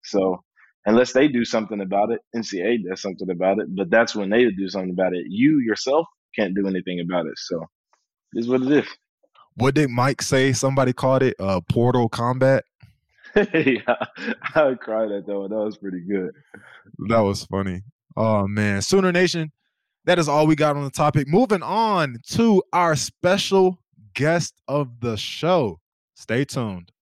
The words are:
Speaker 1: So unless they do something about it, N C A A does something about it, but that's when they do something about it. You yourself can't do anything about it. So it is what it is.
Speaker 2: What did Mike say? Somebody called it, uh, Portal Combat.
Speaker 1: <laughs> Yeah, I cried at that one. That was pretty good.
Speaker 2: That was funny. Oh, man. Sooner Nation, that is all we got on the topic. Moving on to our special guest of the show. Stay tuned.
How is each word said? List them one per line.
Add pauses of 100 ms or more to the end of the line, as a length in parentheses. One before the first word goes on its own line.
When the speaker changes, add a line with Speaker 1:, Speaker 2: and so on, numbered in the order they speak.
Speaker 1:
So (420)
unless
they
do
something
about
it, (160)
N
C
A
A (120)
does
something
about
it,
but
that's
when
they
do
something
about
it.
You
yourself (280)
can't
do
anything
about
it.
So (680)
it
is
what
it
is. (680)
Speaker 2:
What
did
Mike
say?
Somebody
called
it,
uh,
Portal
Combat.
Speaker 1:
<laughs> (600)
Yeah, (640)
I
cried
at
that
one.
That
was
pretty
good. (800)
Speaker 2:
That
was
funny. (340)
Oh,
man.
Sooner
Nation, (540)
that
is
all
we
got
on
the
topic.
Moving
on (120)
to (100)
our
special (380)
guest
of
the
show. (360)
Stay
tuned. (100)